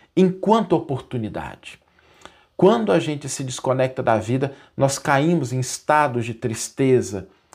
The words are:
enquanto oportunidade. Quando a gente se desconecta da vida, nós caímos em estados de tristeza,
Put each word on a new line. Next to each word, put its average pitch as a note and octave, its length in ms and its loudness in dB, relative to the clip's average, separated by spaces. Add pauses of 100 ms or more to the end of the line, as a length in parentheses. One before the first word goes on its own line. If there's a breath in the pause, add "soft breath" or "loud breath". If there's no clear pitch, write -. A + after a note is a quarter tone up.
(180 soft breath)
enquanto F#3 560 2
oportunidade. - 1040 -6 (840 soft breath)
Quando G#3 300 4
a E3+ 80 4
gente D3 280 -6
se C3+ 160 -8
desconecta C3 600 -2
da A#2 160 4
vida, C3 340 -2 (240 loud breath)
nós C3+ 220 0
caímos D3 520 2
em C3 80 -2
estados C3 640 0
de A2+ 120 -6
tristeza, A2 920 0 (280 soft breath)